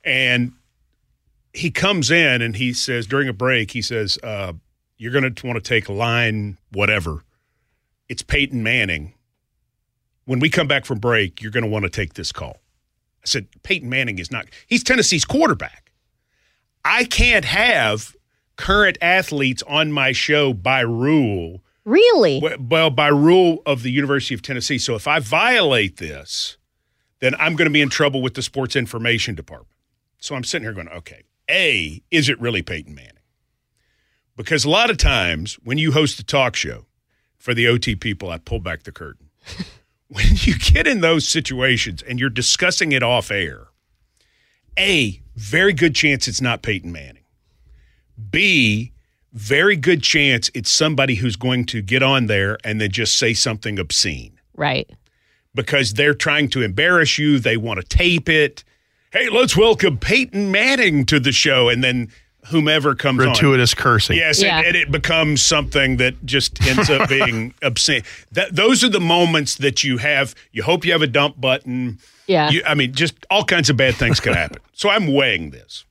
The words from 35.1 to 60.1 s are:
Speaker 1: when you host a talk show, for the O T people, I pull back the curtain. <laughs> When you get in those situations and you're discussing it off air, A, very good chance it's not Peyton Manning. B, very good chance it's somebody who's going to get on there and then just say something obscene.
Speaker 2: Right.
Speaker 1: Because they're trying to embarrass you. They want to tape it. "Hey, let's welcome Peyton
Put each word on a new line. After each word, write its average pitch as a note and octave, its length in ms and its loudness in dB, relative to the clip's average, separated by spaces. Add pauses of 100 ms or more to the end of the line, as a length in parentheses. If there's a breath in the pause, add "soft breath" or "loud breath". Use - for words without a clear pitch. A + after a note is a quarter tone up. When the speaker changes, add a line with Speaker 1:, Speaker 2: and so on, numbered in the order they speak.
Speaker 1:
when B2+ 160 -4
you D#3 140 0
host D3 260 0
a G#2+ 60 -14
talk C3 320 0
show, A1+ 300 -8 (520)
for B2 160 -6
the A#2 140 2
O A#2+ 100 2
T A#2+ 160 -2
people, G2 340 -8
I E2 100 -10
pull A2+ 220 -8
back E2+ 220 -10
the - 100 -18
curtain. - 360 -20 (180)
<laughs> - 180 -12 (460 loud breath)
When - 140 -4 (120)
you - 220 2
get - 280 4
in F#3 160 2
those E3 260 2
situations B2+ 720 -2
and B2 180 -10
you're C3 120 -2
discussing D#3 640 -2
it B2+ 100 0
off A#2 280 0
air, D2 360 -6 (1120)
A, D#3+ 420 0 (160)
very D#3+ 380 0
good D3+ 200 2
chance C#3 320 0
it's G#2+ 140 -6
not A#2+ 220 -2
Peyton F#2 280 -6
Manning. C#2+ 340 -18 (1040)
B, B2+ 640 2 (420)
very C#3 420 2
good E3 260 2
chance C#3 520 0
it's A#2 160 -4
somebody C3+ 460 2
who's G#2+ 200 -4
going B2+ 300 -2
to A2+ 160 -6
get B2 200 0
on C3+ 240 2
there G#2 380 0
and G#2+ 160 -4
then G#2 100 -2
just G#2+ 260 -2
say A#2 180 0
something G#2+ 440 -4
obscene. D2+ 600 -4 (160)
Speaker 2:
Right. C#3+ 320 -4 (640)
Speaker 1:
Because C3+ 380 -2
they're C#3+ 220 2
trying D3 360 0
to B2+ 120 -2
embarrass D3 560 2
you. D3+ 200 2
They A#2 200 0
want G#2+ 200 -6
to F#2 80 -10
tape F3 440 2
it. D3+ 340 0 (480)
"Hey, A#3+ 160 0
let's A3+ 300 2
welcome G3 400 4
Peyton G3+ 520 0